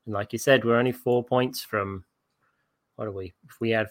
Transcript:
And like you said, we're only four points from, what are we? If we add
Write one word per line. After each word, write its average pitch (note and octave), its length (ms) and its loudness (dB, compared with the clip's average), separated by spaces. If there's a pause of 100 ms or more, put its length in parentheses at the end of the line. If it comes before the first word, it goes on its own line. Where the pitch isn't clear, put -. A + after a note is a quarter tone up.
And A2 100 -8
like G2+ 180 -6
you A#2 60 -4
said, C3 240 4
we're A#2 160 4
only B2 140 2
four B2 320 0
points B2+ 380 0
from, G2 420 -4 (920)
what A2+ 100 -8
are G#2 60 -8
we? F#2+ 200 -12 (160)
If - 120 -18
we A2+ 120 0
add A2 180 0